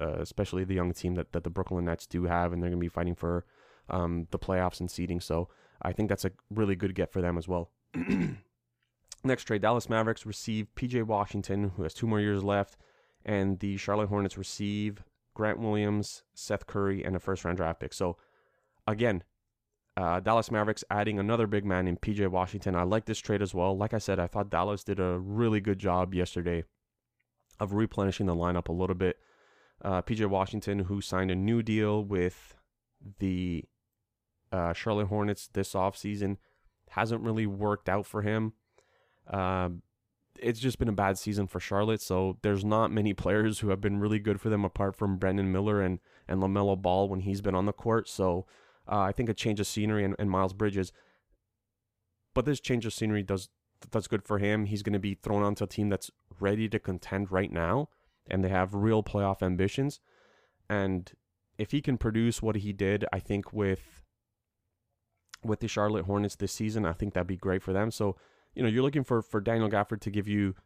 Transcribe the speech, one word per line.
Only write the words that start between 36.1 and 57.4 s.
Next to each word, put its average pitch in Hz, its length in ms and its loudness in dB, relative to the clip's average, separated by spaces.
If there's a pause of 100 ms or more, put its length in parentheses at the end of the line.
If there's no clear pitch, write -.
hasn't 117 320 -2
really 110 240 0
worked 104 420 -2
out 98 160 0
for 107 160 -6
him. 110 320 0 (760)
Uh, 92 420 0 (680)
it's 117 200 0
just 127 180 0
been 120 100 0
a 110 60 2
bad 98 240 2
season 101 300 -2
for 92 120 -4
Charlotte, 104 420 0
so 92 420 0
there's 101 200 2
not 107 280 4
many 107 220 2
players 107 460 2
who 107 100 0
have 98 120 0
been 101 180 0
really 107 200 2
good 101 200 0
for 113 100 -2
them 104 140 2
apart 98 320 0
from 98 220 0
Brandon 95 340 2
Miller 101 300 2
and, 92 180 0 (280)
and 95 140 0
LaMelo 98 380 2
Ball 95 300 4
when 95 120 -2
he's 98 200 -2
been 98 140 0
on 92 100 2
the 104 80 0
court. 113 340 0
So, 92 380 0 (440)
uh, 104 100 0
I 98 120 2
think 117 180 0
a 110 40 2
change 104 260 -2
of 101 80 0
scenery 107 380 0
and, 98 120 0
and 101 140 0
Miles 95 220 2
Bridges. 98 400 0 (1400)
But 127 120 2
this 143 160 0
change 120 240 0
of 110 80 -4
scenery 107 300 0
does, 95 260 -4 (420)
does 107 160 0
good 107 160 0
for 104 140 0
him. 104 280 2
He's 101 180 -2
gonna 104 160 2
be 98 160 -2
thrown 104 280 0
onto 101 220 0
a - 20 -6
team 104 220 0
that's 98 200 -2 (300)
ready 104 300 2
to 104 100 0
contend 98 520 -4
right 92 200 0